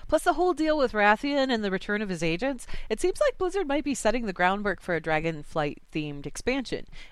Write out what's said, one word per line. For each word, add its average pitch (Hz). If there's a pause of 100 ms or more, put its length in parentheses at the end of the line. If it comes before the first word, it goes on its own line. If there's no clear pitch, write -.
plus 320
the 359
whole 359
deal 311
with 254
Rathian 262
and 226
the 196
return 208
of 208
his 170
agents. 175 (220)
It 220
seems 370
like 571
Blizzard 370
might 285
be 277
setting 226
the 190
groundwork 190
for 170
a -
Dragonflight-themed 156
expansion. 247 (240)